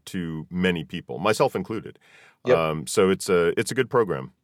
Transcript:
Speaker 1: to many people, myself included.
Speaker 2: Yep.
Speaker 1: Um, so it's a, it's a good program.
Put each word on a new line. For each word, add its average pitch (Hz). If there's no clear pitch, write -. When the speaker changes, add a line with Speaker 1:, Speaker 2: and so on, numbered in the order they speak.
Speaker 1:
to 82
many 90
people, 73
myself 110
included. 101
Speaker 2:
Yep. 82
Speaker 1:
Um, 78
so 98
it's 98
a, 87
it's 95
a -
good 123
program. 85